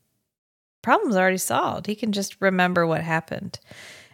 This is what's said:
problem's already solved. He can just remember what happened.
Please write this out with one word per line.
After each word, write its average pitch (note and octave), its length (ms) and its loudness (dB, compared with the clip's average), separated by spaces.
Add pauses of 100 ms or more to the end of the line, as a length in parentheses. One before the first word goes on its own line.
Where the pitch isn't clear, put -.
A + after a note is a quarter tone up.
(840)
problem's C#4 340 2
already F#3 220 4
solved. - 480 -2
He G#3 80 -2
can G#3 180 -4
just G3 280 -4
remember F3+ 460 2
what D#3+ 160 0
happened. E3 560 -6 (560)